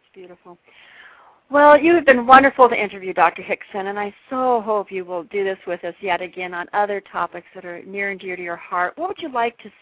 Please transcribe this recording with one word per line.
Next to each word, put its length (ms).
beautiful. 460
Well, 280
you 180
have 100
been 200
wonderful 440
to 120
interview, 300
Doctor 300
Hickson, 460
and 120
I 160
so 320
hope 280
you 140
will 200
do 200
this 140
with 160
us 160
yet 220
again 320
on 180
other 300
topics 420
that 120
are 180
near 280
and 60
dear 200
to 40
your 140
heart. 400
What 140
would 100
you 100
like 280
to 120